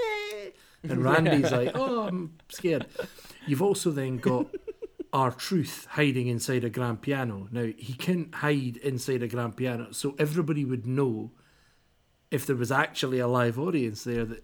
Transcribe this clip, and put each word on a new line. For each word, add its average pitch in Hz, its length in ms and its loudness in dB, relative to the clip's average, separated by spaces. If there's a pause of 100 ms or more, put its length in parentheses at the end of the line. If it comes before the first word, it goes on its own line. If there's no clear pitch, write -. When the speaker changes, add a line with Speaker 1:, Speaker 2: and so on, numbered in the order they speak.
(840)
Speaker 1:
and 127 200 0
Randy's 147 480 6
like, 123 200 2
Speaker 2:
<laughs> - 40 -4
Speaker 1:
"Oh, 247 320 0
I'm 180 260 -6 (160)
scared." 156 380 -2 (580)
You've 143 160 2
also 190 300 2
then 131 260 0
got 202 300 2 (340)
Speaker 2:
<laughs> - 320 -14
Speaker 1:
R-Truth 135 800 0
hiding 131 360 2
inside 123 360 0
a 120 60 0
grand 120 340 -2
piano. 117 480 -2
Now, 117 260 -2
he 120 160 -10
can't 175 400 -2
hide 139 440 0
inside 127 440 -2
a 120 60 -2
grand 120 280 -4
piano, 120 360 -4
so 139 260 -4
everybody 151 480 0
would 123 220 -2
know 123 440 0 (1000)
if 147 140 0
there 139 100 2
was 120 160 0
actually 135 480 2
a 123 80 2
live 123 320 4
audience 135 440 0
there 117 220 0
that 110 180 -8